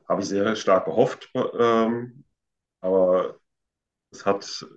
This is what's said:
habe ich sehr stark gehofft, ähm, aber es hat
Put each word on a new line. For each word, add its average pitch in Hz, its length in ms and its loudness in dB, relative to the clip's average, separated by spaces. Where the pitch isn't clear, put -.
habe 90 140 0
ich 92 60 -6
sehr 101 280 0
stark 98 300 2
gehofft, 92 500 0
ähm, 117 880 -2
aber 92 580 2
es - 140 -12
hat 101 180 -2